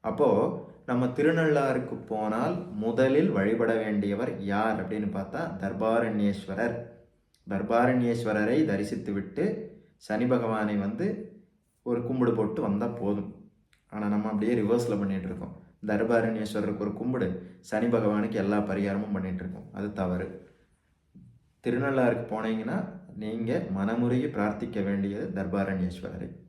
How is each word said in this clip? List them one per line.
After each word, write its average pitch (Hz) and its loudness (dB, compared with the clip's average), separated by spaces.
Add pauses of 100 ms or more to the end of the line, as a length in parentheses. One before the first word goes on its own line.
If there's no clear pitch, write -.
அப்போ 113 2 (260)
நம்ம 123 2
திருநள்ளாறுக்கு 143 2
போனால் 110 -2
முதலில் 123 4
வழிபட 110 2
வேண்டியவர் 104 -2
யார் 98 0
அப்படின்னு 104 -2
பார்த்தா 131 -6
தர்பாரண்யேஸ்வரர். 104 0 (760)
தர்பாரண்யேஸ்வரரை 117 2
தரிசித்துவிட்டு 101 -2 (260)
சனி 110 -2
பகவானை 110 2
வந்து 113 -2 (460)
ஒரு 120 -2
கும்பிடு 123 2
போட்டு 104 0
வந்தா 104 0
போதும். - -4 (400)
ஆனா 107 -4
நம்ம 104 0
அப்படியே 107 2
ரிவர்ஸ்ல 113 2
பண்ணிட்டு 95 -2
இருக்கோம். 90 -8 (240)
தர்பாரண்யேஸ்வரருக்கு 107 0
ஒரு 104 -2
கும்பிடு, 117 -4
சனி 110 0
பகவானுக்கு 107 2
எல்லா 104 2
பரிகாரமும் 101 0
பண்ணிட்டு 92 -2
இருக்கோம். 90 -10
அது 104 -6
தவறு. 92 -4 (1160)
திருநள்ளாறுக்கு 123 2
போனீங்கன்னா, 110 -2 (320)
நீங்க 113 -2 (100)
மனமுருகி 120 2
பிரார்த்திக்க 104 -2
வேண்டியது 98 -2
தர்பாரண்யேஸ்வரரை. 92 -4 (120)